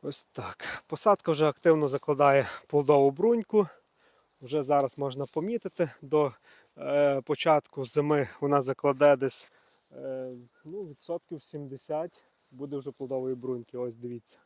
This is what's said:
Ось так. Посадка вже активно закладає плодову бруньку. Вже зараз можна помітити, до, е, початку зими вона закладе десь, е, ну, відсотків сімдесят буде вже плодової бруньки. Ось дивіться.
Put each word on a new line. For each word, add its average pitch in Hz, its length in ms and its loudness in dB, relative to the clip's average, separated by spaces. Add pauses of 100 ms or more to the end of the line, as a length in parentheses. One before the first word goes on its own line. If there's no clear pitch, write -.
Ось - 180 -8
так. - 640 -12
Посадка - 460 2
вже 156 160 4
активно 156 400 4
закладає 139 600 2 (180)
плодову 139 440 4
бруньку. 208 580 2 (720)
Вже 139 220 -4
зараз 139 360 2
можна 139 280 -6
помітити, 180 640 -6 (120)
до, 143 300 0 (460)
е, 139 420 0
початку 147 640 0
зими 147 440 0 (120)
вона 143 220 2
закладе 135 540 4
десь, 127 360 0 (440)
е, 131 360 -10 (320)
ну, 185 200 -12
відсотків 170 580 -12
сімдесят 151 800 -8 (260)
буде 139 260 -10
вже 135 140 -8
плодової 131 440 -6
бруньки. 123 440 -10
Ось 123 180 -8
дивіться. 120 500 -14